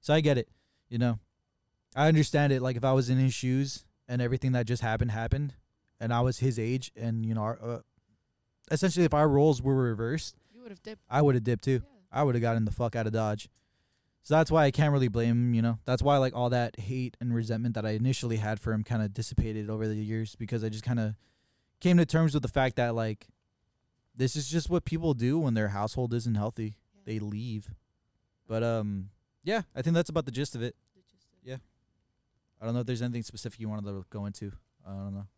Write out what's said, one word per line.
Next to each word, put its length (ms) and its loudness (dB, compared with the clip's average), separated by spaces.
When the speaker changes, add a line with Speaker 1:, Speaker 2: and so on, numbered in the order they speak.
Speaker 1:
So 140 0
I 60 6
get 180 4
it, 100 -4
you 100 -4
know. 200 2
I 140 4
understand 440 4
it. 100 0
Like, 140 -2
if 80 -6
I 80 4
was 160 4
in 100 2
his 160 2
shoes 500 -2
and 120 -2
everything 320 0
that 140 0
just 160 -2
happened 300 0
happened, 420 -4
and 120 -2
I 100 2
was 180 0
his 180 0
age, 380 -2
and, 280 -4
you 100 -2
know, 80 -2
our, 200 -4
uh, 160 -8
essentially 340 2
if 100 2
our 140 4
roles 340 4
were 140 2
reversed, 580 -2
Speaker 2:
You 100 -20
would've 200 -18
dipped. 260 -14
Speaker 1:
I 140 2
would've 220 6
dipped 200 0
too. 200 2
Speaker 2:
Yeah. 40 -20
Speaker 1:
I 140 0
would've 180 2
gotten 220 2
the 80 -2
fuck 240 -4
out 100 -2
of 60 -4
Dodge. 360 -2
So 100 0
that's 160 4
why 140 6
I 60 6
can't 220 2
really 160 4
blame 220 2
him, 240 4
you 80 4
know. 220 0
That's 180 0
why, 160 6
like, 160 2
all 160 0
that 300 -2
hate 400 -6
and 140 -2
resentment 400 -2
that 120 -4
I 40 -2
initially 460 -2
had 240 -2
for 120 -2
him 120 0
kinda 240 -2
dissipated 640 -4
over 180 -2
the 80 -2
years, 400 -4
because 280 -4
I 40 -2
just 160 -8
kinda 320 -2
came 160 6
to 100 6
terms 280 2
with 80 0
the 60 -4
fact 280 2
that, 180 0
like, 340 -4
this 220 0
is 120 -4
just 220 -2
what 140 0
people 300 0
do 240 0
when 160 0
their 140 0
household 460 -4
isn't 220 -2
healthy. 400 -4
Speaker 2:
Yeah. 100 -20
Speaker 1:
They 140 -6
leave. 560 -8
But, 160 -2
um, 480 -2
yeah, 200 -2
I 80 -6
think 120 2
that's 160 2
about 160 -2
the 40 -10
gist 240 -6
of 80 -6
it. 140 -6
Speaker 2:
The 80 -20
gist 240 -20
of 60 -20
it. 80 -20
Speaker 1:
Yeah. 60 -12
I 60 -18
don't 80 -4
know 60 -2
if 60 -4
there's 160 -4
anything 220 -4
specific 340 -12
you 100 -8
wanted 180 -6
to 240 -10
go 160 -8
into. 260 -10
I 60 -16
don't 220 -8
know. 120 -10